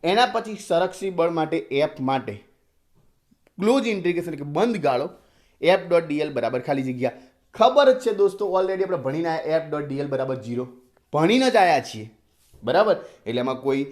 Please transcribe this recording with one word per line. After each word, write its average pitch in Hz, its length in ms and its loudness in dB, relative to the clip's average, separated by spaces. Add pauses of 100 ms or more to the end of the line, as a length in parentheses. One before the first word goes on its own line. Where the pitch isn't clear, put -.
એના 214 300 2
પછી 214 260 -6
સંરક્ષી 185 500 -2
બળ 170 280 0
માટે 160 200 -2 (220)
એફ 151 220 -2
માટે 127 340 -4 (1200)
ક્લોઝ 226 280 2
ઇન્ટિગ્રેશન 175 460 -2
એટલે 143 120 -10
કે 147 100 -10
બંધ 208 320 0
ગાળો 139 240 0 (520)
એફ 180 220 4
ડોટ 170 220 2
ડી 151 180 -2
એલ 151 80 -6
બરાબર 120 280 -2
ખાલી 131 280 -4
જગ્યા. 127 300 -4 (360)
ખબર 262 360 6
જ 254 120 4
છે 226 120 0
દોસ્તો, 196 340 0
already 190 360 0
આપણે 185 200 -4
ભણીને 156 240 -4
આયા 160 280 -2
એફ 156 120 0
ડોટ 147 180 -6
ડી 139 160 -6
એલ 147 100 -6
બરાબર 135 300 -2
ઝીરો. 120 220 -6 (480)
ભણીને 220 380 4
જ 240 60 2
આયા 170 320 4
છીએ, 107 180 -12 (560)
બરાબર? 175 340 4 (300)
એટલે 117 140 -2
એમાં 131 240 -2
કોઈ 139 280 0